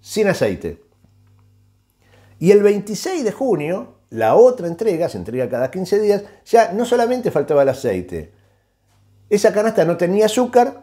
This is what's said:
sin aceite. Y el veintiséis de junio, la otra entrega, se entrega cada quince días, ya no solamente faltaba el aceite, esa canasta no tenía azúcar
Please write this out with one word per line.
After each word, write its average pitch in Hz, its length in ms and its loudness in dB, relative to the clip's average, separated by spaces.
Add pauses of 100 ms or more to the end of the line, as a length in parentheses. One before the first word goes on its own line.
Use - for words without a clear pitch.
sin 208 280 -2
aceite. 95 540 -4 (1600)
Y 170 120 2
el 202 120 6
veintiséis 208 640 -2
de 202 80 -2
junio, 190 640 -4 (160)
la 110 240 0
otra 240 320 6
entrega, 170 420 -2
se - 80 -10
entrega 113 320 -6
cada 127 220 -4
quince 185 280 -2
días, 202 260 0 (200)
ya 220 280 2
no 220 120 -2
solamente 240 460 0
faltaba 143 320 0
el 135 80 2
aceite, 90 640 -6 (960)
esa 208 200 4
canasta 202 360 0
no 170 100 -2
tenía 190 300 0
azúcar 247 560 0